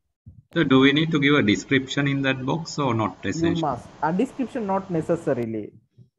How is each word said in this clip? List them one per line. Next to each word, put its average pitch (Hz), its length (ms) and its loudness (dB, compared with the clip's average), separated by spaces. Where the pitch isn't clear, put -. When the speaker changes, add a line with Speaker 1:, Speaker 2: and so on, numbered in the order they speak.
Speaker 1:
So 170 100 2
do 131 160 6
we 139 120 6
need 160 180 2
to 156 100 0
give 143 140 4
a 139 80 4
description 135 680 0
in 139 140 -2
that 131 240 -2
box 160 320 -4
or 131 160 0
not 107 280 -2
Speaker 2:
You 101 80 -4
Speaker 1:
essential? 165 300 0
Speaker 2:
must. 131 280 -4
A 156 100 0
description, 233 540 -4
not 190 240 -4
necessarily. 123 840 -4